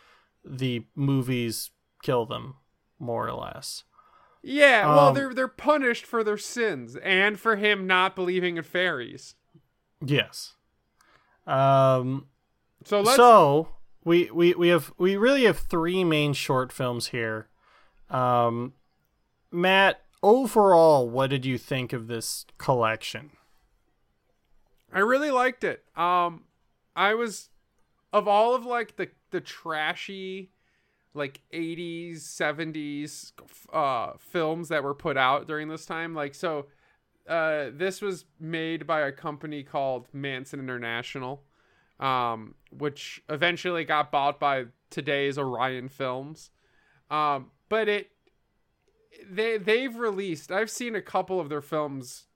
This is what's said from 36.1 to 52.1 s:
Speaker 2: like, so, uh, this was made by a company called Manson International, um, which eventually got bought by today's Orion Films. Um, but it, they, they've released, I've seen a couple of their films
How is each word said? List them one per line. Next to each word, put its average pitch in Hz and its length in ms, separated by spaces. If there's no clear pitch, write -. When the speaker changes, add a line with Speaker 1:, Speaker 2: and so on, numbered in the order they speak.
Speaker 2:
like, 143 220
so, 151 320
uh, 156 460
this 185 280
was 190 240
made 160 480
by 156 140
a 139 100
company 147 520
called 135 500
Manson 139 460
International, 127 840
um, 120 560
which - 580
eventually 170 540
got 151 280
bought 143 280
by 139 260
today's 139 480
Orion 131 520
Films. 135 640
Um, 143 400
but 214 220
it, 208 220
they, 220 280
they've 226 380
released, 202 560
I've 214 180
seen 240 260
a 190 60
couple 185 380
of 151 100
their 147 120
films 139 760